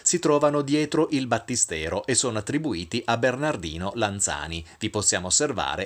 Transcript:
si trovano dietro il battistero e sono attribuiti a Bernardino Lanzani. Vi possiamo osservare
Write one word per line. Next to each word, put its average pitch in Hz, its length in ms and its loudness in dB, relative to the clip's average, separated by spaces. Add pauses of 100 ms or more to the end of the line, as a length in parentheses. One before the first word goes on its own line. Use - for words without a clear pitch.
si 175 160 2
trovano 147 420 4
dietro 151 500 2
il 135 160 0
battistero 95 800 -2
e 131 100 0
sono 113 220 0
attribuiti 117 640 -2
a 117 140 2
Bernardino 113 800 -2
Lanzani. 82 720 -4 (140)
Vi 104 100 -4
possiamo 95 380 0
osservare 92 580 0